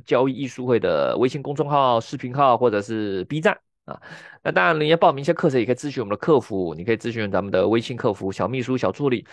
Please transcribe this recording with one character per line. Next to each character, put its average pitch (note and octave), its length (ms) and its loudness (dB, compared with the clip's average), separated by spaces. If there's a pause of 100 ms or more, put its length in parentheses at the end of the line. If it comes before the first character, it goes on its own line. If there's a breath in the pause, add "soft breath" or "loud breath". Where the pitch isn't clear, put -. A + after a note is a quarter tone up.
交 C3+ 240 4
易 C3 40 -4
艺 C3+ 120 -6
术 B2+ 220 -8
会 B2 100 4
的 D2 400 2
微 B2 100 2
信 C#3 140 -4
公 C#3 140 -8
众 D3 120 -2
号、 C3+ 320 4
视 - 160 -8
频 B2+ 160 -8
号 C3+ 240 4
或 A#2+ 140 4
者 G#2 100 0
是 G2+ 440 -4
B D3+ 180 -6
站 F#3+ 160 -4 (280)
啊。 - 140 -14 (440 loud breath)
那 - 80 -2
当 - 120 0
然 D#3+ 160 2
你 D3+ 100 0
要 E3 80 4
报 E3 140 6
名 C#3 100 -6
一 - 20 -10
些 E3+ 100 0
课 E3 160 2
程， C3 100 2
也 G#2+ 60 2
可 B2 60 -2
以 B2 40 4
咨 D3 140 -8
询 B2+ 140 -6
我 - 20 -4
们 G2+ 60 -6
的 G#2 60 -2
客 D3+ 220 4
服， F#2 360 -4
你 E2+ 80 -12
可 A2+ 80 -2
以 A2+ 60 2
咨 A#2 140 -6
询 A2 200 -4
咱 F#2+ 100 0
们 G2 80 -8
的 F#2+ 180 2
微 A2+ 140 2
信 A#2+ 160 -10
客 A2 160 0
服 F#2+ 180 -6
小 F#2 160 -4
秘 B2+ 140 -4
书 B2+ 160 -2
小 F#2+ 140 0
助 C#3+ 180 -2
理， A#2 240 -2